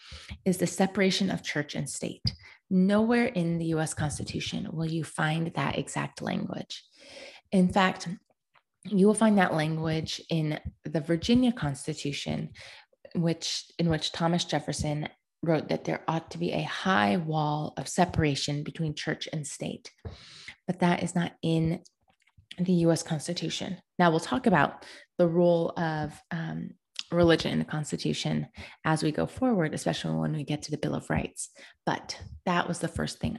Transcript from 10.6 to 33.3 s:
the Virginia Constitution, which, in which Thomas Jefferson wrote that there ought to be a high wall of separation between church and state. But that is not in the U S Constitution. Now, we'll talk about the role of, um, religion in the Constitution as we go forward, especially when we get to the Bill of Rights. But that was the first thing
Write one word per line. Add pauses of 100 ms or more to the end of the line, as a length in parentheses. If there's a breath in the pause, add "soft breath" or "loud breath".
the
Virginia
Constitution, (640 loud breath)
which, (120)
in
which
Thomas
Jefferson (320)
wrote
that
there
ought
to
be
a
high
wall
of
separation
between
church
and
state. (720 loud breath)
But
that
is
not
in (760)
the
U
S
Constitution. (240)
Now,
we'll
talk
about (320 loud breath)
the
role
of, (120)
um, (420)
religion
in
the
Constitution (360 loud breath)
as
we
go
forward,
especially
when
we
get
to
the
Bill
of
Rights. (360 loud breath)
But (260)
that
was
the
first
thing